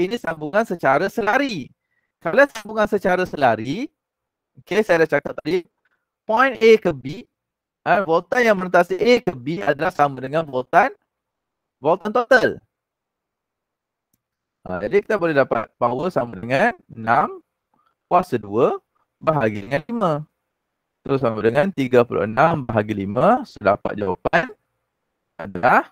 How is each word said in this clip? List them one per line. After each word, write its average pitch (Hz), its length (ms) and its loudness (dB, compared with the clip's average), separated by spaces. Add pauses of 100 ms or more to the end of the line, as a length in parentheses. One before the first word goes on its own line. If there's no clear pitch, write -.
ini 208 160 -2
sambungan 165 480 -4
secara 160 400 0
selari. 208 640 -2 (480)
Kalau 208 320 0
sambungan 214 400 -4
secara 185 400 0
selari, 135 560 0 (760)
okey, 196 220 -2
saya 165 240 4
dah 151 160 -2
cakap - 180 -8
tadi, 175 240 -2 (600)
point 240 320 0
A 226 140 6 (100)
ke 180 80 0
B, 156 400 -10 (560)
ah, 185 180 2
voltan 175 380 0
yang 220 160 4
merentasi 185 400 0
A 233 240 4
ke 180 160 -4
B 139 240 -6
adalah 160 320 -2
sama 143 240 0
dengan 135 320 -4
voltan, 160 400 2 (880)
voltan 180 320 -2
total. 220 480 2 (2000)
Ah, 90 160 -6
jadi 117 160 0
kita - 160 -4
boleh 165 160 -2
dapat 131 480 0
power 131 320 -2
sama 120 240 -4
dengan 135 400 0 (160)
enam 135 480 0 (720)
kuasa - 240 0
dua 120 480 0 (320)
bahagi 113 480 0
dengan 135 240 -4
lima. 214 260 -2 (920)
Terus 135 160 -2
sama 113 160 0
dengan 131 320 2
tiga 123 320 4
puluh 117 240 -2
enam 139 400 0
bahagi 110 240 0
lima. 123 560 0
So, - 160 -20
dapat 98 320 0
jawapan 104 560 -6 (880)
adalah 190 520 0